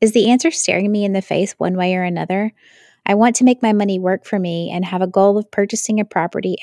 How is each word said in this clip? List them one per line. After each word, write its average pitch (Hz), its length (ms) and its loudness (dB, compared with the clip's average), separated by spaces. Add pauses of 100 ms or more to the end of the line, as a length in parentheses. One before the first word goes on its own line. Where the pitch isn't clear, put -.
Is 220 120 4
the 220 180 2
answer 254 200 2
staring 202 400 -2
me 208 140 0
in 196 80 -2
the 196 80 0
face 180 380 -4
one 185 180 -2
way 180 180 0
or 185 80 -2
another? 180 520 -4 (540)
I 202 60 2
want 233 220 4
to 254 80 2
make 247 180 4
my 220 100 2
money 202 280 0
work 185 240 -2
for - 120 -4
me 170 320 -4
and 180 160 -4
have 180 160 -6
a 190 60 0
goal 196 320 2
of 214 140 -6
purchasing 214 480 -2
a 208 40 -2
property 180 580 -4